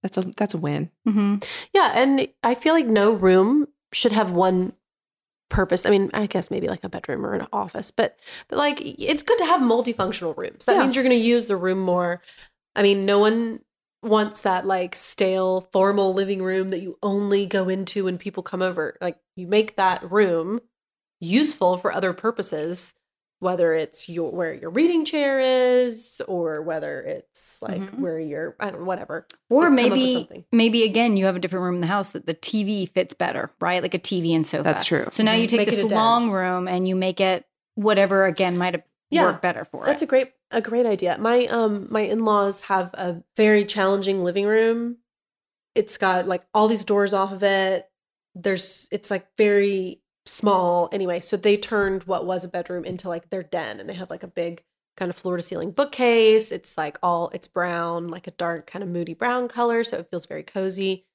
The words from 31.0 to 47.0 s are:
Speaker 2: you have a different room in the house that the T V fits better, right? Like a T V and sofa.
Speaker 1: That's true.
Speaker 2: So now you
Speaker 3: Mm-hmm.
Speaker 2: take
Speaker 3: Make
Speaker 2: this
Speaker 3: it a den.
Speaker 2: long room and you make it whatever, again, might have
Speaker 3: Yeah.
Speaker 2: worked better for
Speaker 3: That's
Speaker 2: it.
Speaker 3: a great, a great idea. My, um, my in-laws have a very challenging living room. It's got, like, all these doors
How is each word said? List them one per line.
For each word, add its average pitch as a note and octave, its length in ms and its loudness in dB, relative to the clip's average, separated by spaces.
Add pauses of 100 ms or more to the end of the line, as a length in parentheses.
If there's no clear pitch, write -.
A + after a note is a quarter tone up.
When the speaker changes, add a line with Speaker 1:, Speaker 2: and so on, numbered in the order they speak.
Speaker 2:
you F#3+ 80 2
have F#3+ 100 2
a F3+ 40 -4
different F3+ 260 -2
room F3+ 100 0
in F3+ 60 -2
the E3 60 0
house G3 260 -2
that - 120 -10
the E3 80 -4
T G#3+ 300 -2
V G3 240 -2
fits F#3 260 -2
better, - 380 -4 (100)
right? F3 220 0
Like F3+ 100 -4
a F3+ 60 -2
T F3+ 220 -2
V E3 120 0
and D#3+ 120 2
sofa. - 180 -2
Speaker 1:
That's D#3 220 0
true. - 260 0
Speaker 2:
So - 100 0
now A3 120 4
you A3+ 100 4
Speaker 3:
Mm-hmm. A3 60 0
Speaker 2:
take A#3 100 2
Speaker 3:
Make G#3 100 2
Speaker 2:
this G#3+ 80 4
Speaker 3:
it G3+ 80 2
a A3 40 0
den. G3+ 80 2
Speaker 2:
long A#3 340 2
room F#3 360 -2
and F3+ 200 -2
you F#3 80 -2
make F#3 260 -2
it F#3 240 0 (300)
whatever, G3 500 4
again, F3+ 320 0
might F3+ 160 -2
have E3+ 100 -6 (280)
Speaker 3:
Yeah. D#4+ 140 4
Speaker 2:
worked E3+ 180 0
better - 220 -2
for - 200 -10
Speaker 3:
That's D4 160 0
Speaker 2:
it. D#4+ 40 -2
Speaker 3:
a - 20 -10
great, C4 240 2 (180)
a A3+ 120 -2
great A#3 260 0
idea. F#3+ 320 0
My, A#3+ 260 2
um, G#3+ 460 -2
my G#3+ 100 0
in-laws G#3 600 0
have F#3 340 -2
a F3 280 -6 (120)
very G#3+ 300 6
challenging G3 580 0
living F#3+ 240 0
room. A#3 500 0 (800)
It's - 240 0
got, F3+ 280 2
like, F3+ 160 -2 (120)
all G#3+ 120 6
these A3 180 0
doors G3+ 280 2